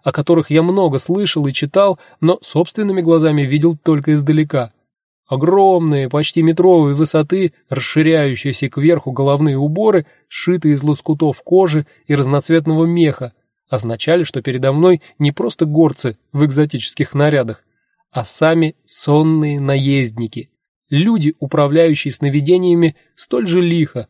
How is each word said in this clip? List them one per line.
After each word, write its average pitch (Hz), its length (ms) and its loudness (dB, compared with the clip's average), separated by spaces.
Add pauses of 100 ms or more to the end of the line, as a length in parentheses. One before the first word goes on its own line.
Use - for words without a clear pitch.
о - 80 -2
которых 160 400 0
я 156 100 4
много 170 380 0
слышал 180 480 -2
и 135 60 -4
читал, 190 460 0 (200)
но 170 220 2
собственными 190 600 -2
глазами 160 400 2
видел 147 340 0
только 151 380 0
издалека. 147 580 0 (560)
Огромные, 160 840 2
почти 151 340 -2
метровой 165 500 4
высоты, 160 600 0 (160)
расширяющиеся 143 1000 -2
кверху 151 440 0
головные 139 440 0
уборы, 165 480 0 (220)
сшитые 160 480 0
из 135 80 -4
лоскутов 147 580 -2
кожи 170 460 0 (180)
и 147 100 -2
разноцветного 151 680 0
меха, 160 480 -2 (360)
означали, 120 540 -2
что 139 180 -6
передо 131 300 -2
мной 165 300 2 (160)
не 147 140 0
просто 208 340 -4
горцы 147 520 0 (140)
в 147 140 0
экзотических 147 720 -4
нарядах, 139 480 -2 (480)
а 120 140 -6
сами 160 500 0 (100)
сонные 151 720 0
наездники. 135 920 -4 (400)
Люди, 160 500 0
управляющие 147 720 0
сновидениями 160 840 0 (180)
столь 240 320 -6
же 175 140 0
лихо, 165 480 -2